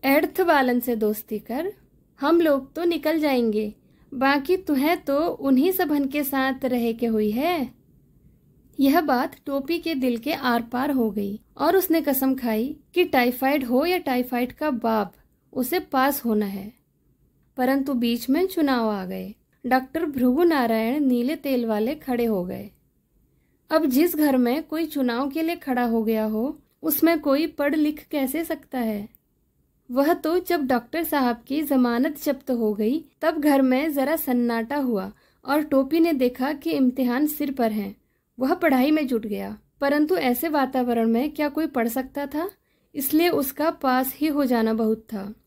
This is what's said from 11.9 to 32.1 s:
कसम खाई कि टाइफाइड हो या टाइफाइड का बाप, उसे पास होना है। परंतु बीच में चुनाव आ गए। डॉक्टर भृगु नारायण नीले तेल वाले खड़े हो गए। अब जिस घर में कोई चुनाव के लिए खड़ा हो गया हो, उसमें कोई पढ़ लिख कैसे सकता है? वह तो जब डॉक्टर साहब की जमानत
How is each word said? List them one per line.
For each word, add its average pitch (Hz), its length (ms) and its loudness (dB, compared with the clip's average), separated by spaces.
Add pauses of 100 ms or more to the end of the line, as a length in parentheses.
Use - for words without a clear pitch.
कसम 269 340 0
खाई 240 420 -2 (160)
कि 359 100 2
टाइफाइड 262 600 2
हो 247 220 2
या 359 120 0
टाइफाइड 247 540 -2
का 302 200 -4
बाप, 220 420 -2 (400)
उसे 262 260 -2
पास 277 460 0
होना 214 200 0
है। 196 280 -10 (840)
परंतु 269 360 0
बीच 240 360 -2
में 339 180 2
चुनाव 269 420 0
आ 196 160 -4
गए। 190 300 -10 (300)
डॉक्टर 262 400 0
भृगु 269 380 2
नारायण 254 640 2
नीले 247 300 2
तेल 262 300 -2
वाले 220 300 0
खड़े 240 300 -2
हो 196 200 0
गए। 190 260 -12 (1000)
अब 320 160 2
जिस 311 300 2
घर 294 220 4
में 254 260 2
कोई 320 220 -4
चुनाव 269 440 -2
के 294 120 -4
लिए 330 140 -2
खड़ा 254 280 -2
हो 226 200 0
गया 220 220 0
हो, 220 340 -4 (240)
उसमें 320 360 2
कोई 294 280 0
पढ़ 285 280 -2
लिख 302 360 -2
कैसे 294 320 -2
सकता 277 360 -8
है? 214 300 -4 (840)
वह 277 220 2
तो 349 260 0
जब 339 280 -2
डॉक्टर 262 360 -2
साहब 254 440 0
की 294 140 -2
जमानत 262 640 0